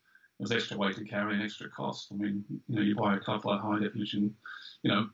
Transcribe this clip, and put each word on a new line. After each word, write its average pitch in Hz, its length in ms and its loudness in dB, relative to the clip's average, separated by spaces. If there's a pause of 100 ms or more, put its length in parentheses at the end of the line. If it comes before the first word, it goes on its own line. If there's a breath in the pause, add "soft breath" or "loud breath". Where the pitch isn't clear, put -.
(400 soft breath)
there's 104 120 -2
extra 117 240 0
weight 98 220 0
to 107 80 -6
carry 104 300 0
and 104 80 2
extra - 260 -6
cost. - 420 -6
I 101 40 -6
mean, 101 280 0 (240)
you 117 80 0
know, 107 60 4
you 104 140 6
buy 104 200 4
a 98 40 0
couple 107 320 0
of 101 100 2
high 107 180 0
definition, 104 560 0 (480 loud breath)
you 131 80 4
know, 104 220 4